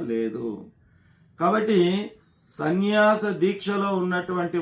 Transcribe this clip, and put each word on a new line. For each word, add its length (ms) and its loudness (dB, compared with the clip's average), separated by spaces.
లేదు. 380 -4
కాబట్టి 400 2
సన్యాస 680 2
దీక్షలో 480 0
ఉన్నటువంటి 600 -2